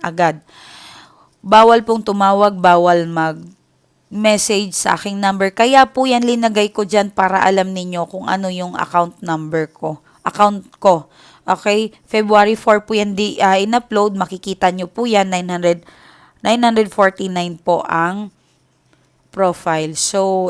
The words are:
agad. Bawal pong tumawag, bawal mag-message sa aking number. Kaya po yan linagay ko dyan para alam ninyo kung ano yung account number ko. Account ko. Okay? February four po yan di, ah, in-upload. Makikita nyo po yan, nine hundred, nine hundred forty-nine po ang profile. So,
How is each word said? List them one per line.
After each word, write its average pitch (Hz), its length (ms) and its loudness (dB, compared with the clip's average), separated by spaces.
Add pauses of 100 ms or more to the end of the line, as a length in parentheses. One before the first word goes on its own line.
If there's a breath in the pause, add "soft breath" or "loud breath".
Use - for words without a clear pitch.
agad. 165 400 -2 (960 loud breath)
Bawal 226 480 6
pong 226 160 -2
tumawag, 202 560 2
bawal 175 480 4
mag-message 185 1600 -4
sa - 240 -2
aking 202 240 -8
number. 196 320 0
Kaya 262 320 4
po 262 240 -2
yan 240 160 0
linagay 226 480 0
ko 208 160 -4
dyan 202 240 0
para 190 320 0
alam 190 320 0
ninyo 180 320 -6
kung 185 200 -12
ano 190 200 -4
yung 180 280 -8
account 175 440 -2
number 160 480 -4
ko. 156 320 -10 (240 soft breath)
Account 208 400 0 (160)
ko. 175 320 2 (320 soft breath)
Okay? 208 480 -2 (160 soft breath)
February 214 480 2
four 214 320 0
po 220 80 -4
yan 202 240 -2
di, 208 240 -2
ah, 190 160 4
in-upload. 208 560 -2
Makikita 185 560 -4
nyo 185 160 -8
po 233 160 -8
yan, 208 240 0
nine 180 240 -6
hundred, 175 320 -2 (560 soft breath)
nine 233 240 0
hundred 220 240 2
forty-nine 185 720 -2
po 175 240 -2
ang 185 480 -4 (960)
profile. 160 680 -4
So, 190 520 -2